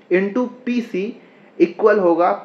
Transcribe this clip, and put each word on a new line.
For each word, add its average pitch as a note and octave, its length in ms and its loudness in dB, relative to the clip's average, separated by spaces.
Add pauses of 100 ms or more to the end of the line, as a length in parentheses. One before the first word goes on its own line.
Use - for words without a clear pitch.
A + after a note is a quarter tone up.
(120)
into G3+ 360 0 (180)
पीसी A#3+ 400 -4 (520)
equal F#3+ 420 2
होगा F3 320 2 (140)